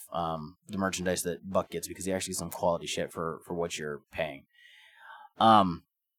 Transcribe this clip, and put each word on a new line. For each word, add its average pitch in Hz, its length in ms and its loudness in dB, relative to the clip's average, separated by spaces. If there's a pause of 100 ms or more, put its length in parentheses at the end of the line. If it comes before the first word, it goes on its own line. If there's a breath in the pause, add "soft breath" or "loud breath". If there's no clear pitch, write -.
(140)
um, 82 420 -4 (140)
the - 80 -8
merchandise 90 460 0
that 90 280 -4
Buck 92 180 2
gets, 85 200 -6
because 90 160 -8
he 95 80 0
actually 95 180 -2
gets 90 80 -4
some 85 100 -6
quality 87 380 0
shit 80 240 -4
for, 82 340 -6
for 90 100 -6
what 85 220 -2
you're 76 240 -8 (120)
paying. 76 320 -6 (920 loud breath)
Um, 98 460 8 (360)